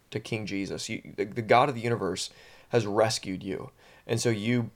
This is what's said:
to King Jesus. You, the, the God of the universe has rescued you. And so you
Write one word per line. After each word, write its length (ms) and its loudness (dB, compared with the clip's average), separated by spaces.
to 100 -6
King 260 -6
Jesus. 420 -6
You, 120 -8
the, 80 -2
the 180 -6
God 260 6
of 60 -4
the 60 -6
universe 500 -2
has 160 2
rescued 560 0
you. 280 -6
And 140 0
so 100 2
you 460 0